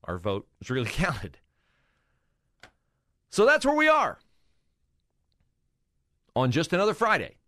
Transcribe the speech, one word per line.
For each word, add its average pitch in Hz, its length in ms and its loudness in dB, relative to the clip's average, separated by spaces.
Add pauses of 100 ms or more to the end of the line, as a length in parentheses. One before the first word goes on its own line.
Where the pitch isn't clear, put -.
our 87 140 -8
vote 98 300 -4 (140)
is - 80 -18
really 127 200 -4
<laughs> - 0 -
counted. - 480 -6 (1900)
So 202 160 2
that's 285 200 4
where 285 100 2
we 302 120 2
are 285 320 0 (2250)
on 127 160 2
just 156 220 -2
another 196 220 2
Friday. 202 420 -2 (100)